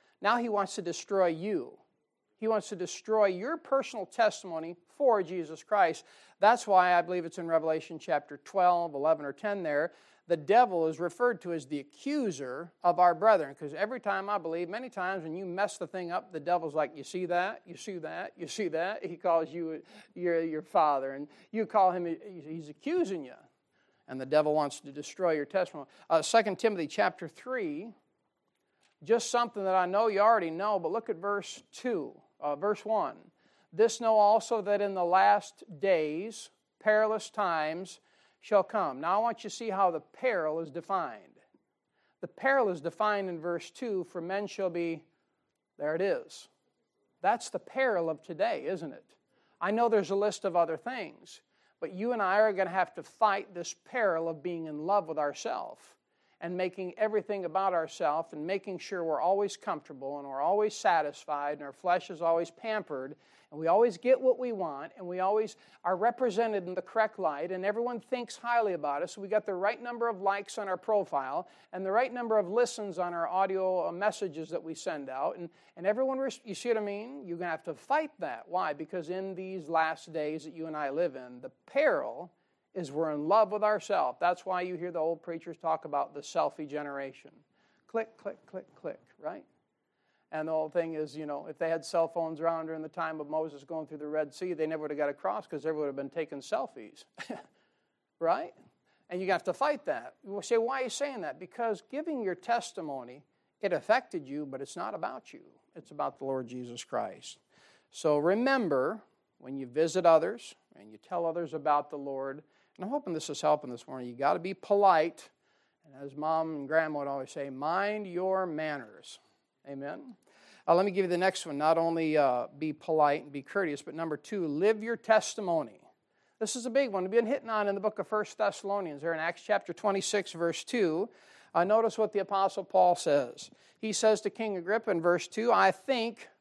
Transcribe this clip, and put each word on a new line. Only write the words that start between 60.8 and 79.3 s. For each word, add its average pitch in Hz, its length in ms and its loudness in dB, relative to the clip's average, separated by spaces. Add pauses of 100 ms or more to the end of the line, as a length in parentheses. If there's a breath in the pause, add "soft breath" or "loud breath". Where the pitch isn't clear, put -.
and 147 80 -10
our 139 100 -10
flesh 180 380 0
is 160 100 -10
always 170 300 2
pampered 151 640 -6 (360 soft breath)
and 147 80 -10
we 165 80 -2
always 202 280 6
get 247 240 4
what 254 200 4
we 247 100 -4
want 160 460 -6
and 185 100 -12
we 175 140 -4
always 214 360 0 (280 soft breath)
are 180 100 2
represented 214 720 0
in 180 80 -6
the 175 80 -4
correct 220 380 0
light 160 320 -2
and 185 120 -4
everyone 233 360 -2
thinks 247 380 -8
highly 233 340 2
about 147 320 -2
us. - 120 -8
We 196 120 -10
got 214 180 0
the 196 80 -4
right 202 260 0
number 240 280 -4
of 196 120 -4
likes 196 380 -2
on 202 100 -6
our 185 100 -2
profile 170 680 0 (260 loud breath)
and 190 140 -6
the 190 60 -2
right 233 200 2
number 233 260 0
of 180 100 2
listens 208 500 0
on 175 160 -2
our 170 140 -2
audio, 185 580 0
uh, 170 60 -4
messages 170 560 -4
that 160 160 -6
we 160 100 -8
send 151 340 -8
out. 135 280 -4
And, 170 120 -10 (280 soft breath)
and 175 100 -6
everyone, 262 320 0
res-, 269 260 -4
you 196 120 -8
see 240 140 -2
what 220 80 2
I - 20 -2
mean? 214 440 -8
You're 170 140 -8
gonna 175 120 -4
have 160 140 -6
to 160 100 -8
fight 294 440 0
that. 123 300 -8
Why? 175 240 -2
Because 156 380 -8
in 190 260 -6